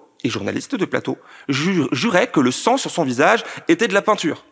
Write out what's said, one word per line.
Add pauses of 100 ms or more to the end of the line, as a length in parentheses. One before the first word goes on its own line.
(240)
et
journalistes
de
plateau (320)
ju-,
juraient
que
le
sang
sur
son
visage (240)
était
de
la
peinture.